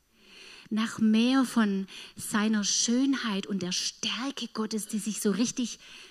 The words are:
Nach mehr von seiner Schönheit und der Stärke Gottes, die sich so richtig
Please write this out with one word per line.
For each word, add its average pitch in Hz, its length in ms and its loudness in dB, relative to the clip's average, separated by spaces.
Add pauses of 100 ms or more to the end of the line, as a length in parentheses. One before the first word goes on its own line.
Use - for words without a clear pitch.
(680)
Nach 220 300 -2
mehr 233 480 6
von 196 400 2 (280)
seiner 214 480 0
Schönheit 240 840 0
und 190 160 -4
der 180 100 -4
Stärke 220 760 -6
Gottes, 220 380 -6
die 220 120 -4
sich 196 220 -6
so 208 100 2
richtig 226 480 -2 (320)